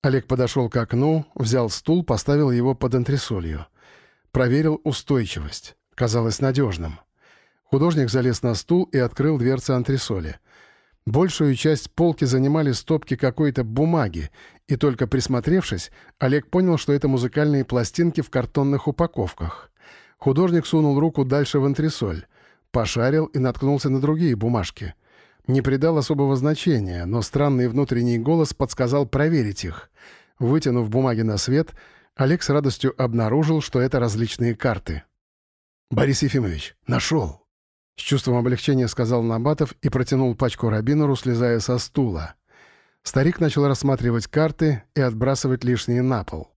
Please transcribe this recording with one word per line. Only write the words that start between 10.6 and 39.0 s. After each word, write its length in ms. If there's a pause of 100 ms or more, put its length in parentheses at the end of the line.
Большую 480
часть 380
полки 320
занимали 480
стопки 440
какой-то 460
бумаги, 680 (360)
и 100
только 300
присмотревшись, 840 (280)
Олег 300
понял, 300
что 140
это 140
музыкальные 580
пластинки 580
в 80
картонных 580
упаковках. 840 (480)
Художник 480
сунул 320
руку 260
дальше 340
в 60
антресоль, 640 (440)
пошарил 560
и 120
наткнулся 520
на 100
другие 360
бумажки. 580 (520)
Не 160
придал 360
особого 380
значения, 680
но 160
странный 460
внутренний 500
голос 360
подсказал 520
проверить 580
их. 260 (480)
Вытянув 520
бумаги 320
на 160
свет, 320 (460)
Олег 260
с 80
радостью 520
обнаружил, 580
что 200
это 180
различные 560
карты. 500 (880)
«Борис 320
Ефимович, 540 (100)
нашел!» 600 (500)
С 60
чувством 340
облегчения 520
сказал 340